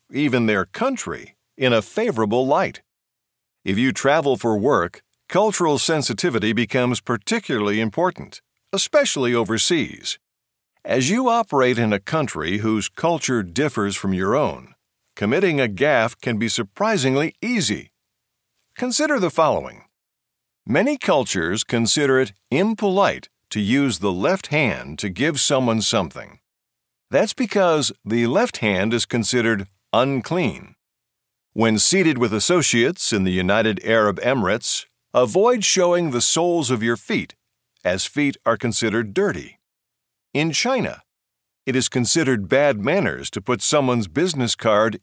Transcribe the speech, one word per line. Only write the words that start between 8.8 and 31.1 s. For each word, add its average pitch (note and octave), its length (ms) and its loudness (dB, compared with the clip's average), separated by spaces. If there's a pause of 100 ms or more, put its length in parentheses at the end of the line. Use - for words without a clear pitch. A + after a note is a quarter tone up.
overseas. A2+ 840 -2 (640)
As B2+ 240 0
you B3 200 0
operate C#3 500 2
in A2 140 2
a G2 80 0
country G2+ 580 -2
whose G#2+ 300 -2
culture C3+ 560 -2
differs G2+ 500 -2
from - 180 -4
your F#2+ 220 0
own, D#2 400 -4 (400)
committing D3 460 0
a B2 80 2
gaffe A#2+ 520 0
can A#2 160 -2
be A2 120 -2
surprisingly C#3+ 920 -2
easy. C#3+ 520 -4 (840)
Consider C4+ 440 0
the F3 100 0
following. G#2 540 0 (840)
Many A3 320 2
cultures G#2 640 0
consider C3 560 2
it A#2+ 140 0 (180)
impolite F#3+ 800 0 (200)
to G#2+ 120 -4
use A#2 400 0
the G2+ 100 0
left B2+ 380 -2
hand G2 500 -2
to G#2 100 -4
give C3 300 -2
someone B2 420 2
something. - 600 -4 (720)
That's F3+ 200 2
because F3+ 600 0 (120)
the A#2 220 0
left E3 300 0
hand G#2 360 0
is A#2 140 -2
considered A2+ 600 0 (240)
unclean. C3 800 -2 (800)